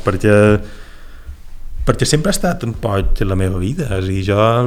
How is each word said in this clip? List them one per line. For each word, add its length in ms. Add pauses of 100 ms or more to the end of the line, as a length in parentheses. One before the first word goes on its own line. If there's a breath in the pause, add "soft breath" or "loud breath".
perquè, 320 (1500 loud breath)
perquè 240
sempre 240
ha 20
estat 300
un 160
poc 420
la 140
meva 240
vida, 260
és 60
a 160
dir, 160
jo 140 (280)